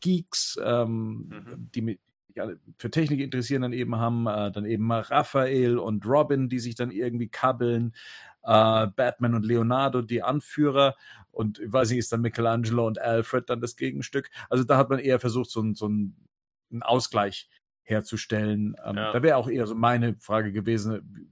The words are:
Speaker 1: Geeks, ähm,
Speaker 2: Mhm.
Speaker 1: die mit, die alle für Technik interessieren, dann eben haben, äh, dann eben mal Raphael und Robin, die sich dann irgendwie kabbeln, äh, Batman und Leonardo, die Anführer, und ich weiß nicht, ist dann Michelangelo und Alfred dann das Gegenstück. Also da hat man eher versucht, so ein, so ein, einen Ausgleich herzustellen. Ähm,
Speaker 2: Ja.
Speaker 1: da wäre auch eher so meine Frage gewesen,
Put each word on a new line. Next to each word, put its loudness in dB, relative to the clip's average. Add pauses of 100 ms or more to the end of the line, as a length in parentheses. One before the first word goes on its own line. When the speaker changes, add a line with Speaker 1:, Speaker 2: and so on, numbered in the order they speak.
Speaker 1:
Geeks, -2
ähm, -2
Speaker 2:
Mhm. -16
Speaker 1:
die -4
mit, -6 (340)
die -12
alle -8 (200)
für -8
Technik 0
interessieren, -2
dann -4
eben -4
haben, 0
äh, -2
dann -6
eben -2
mal 0
Raphael 2
und -2
Robin, 2
die -4
sich -6
dann -4
irgendwie -4
kabbeln, 0 (480)
äh, 6
Batman 0
und 0
Leonardo, 2
die -4
Anführer, 2 (340)
und -4
ich -8
weiß 4
nicht, 2
ist -4
dann 0
Michelangelo 0
und -4
Alfred 0
dann -2
das -6
Gegenstück. -6 (200)
Also 4
da 4
hat 4
man 2
eher 2
versucht, -2
so -2
ein, 0
so -4
ein, -2 (560)
einen -8
Ausgleich 0 (380)
herzustellen. -2
Ähm, -6
Speaker 2:
Ja. -4
Speaker 1:
da 0
wäre 6
auch 0
eher -2
so -6
meine 2
Frage -2
gewesen, -4